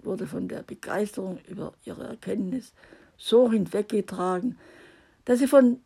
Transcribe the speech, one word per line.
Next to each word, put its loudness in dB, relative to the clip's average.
wurde -6
von -6
der -10
Begeisterung -6
über -12
ihre -14
Erkenntnis -6
so 4
hinweggetragen, -2
dass 2
sie 2
von 6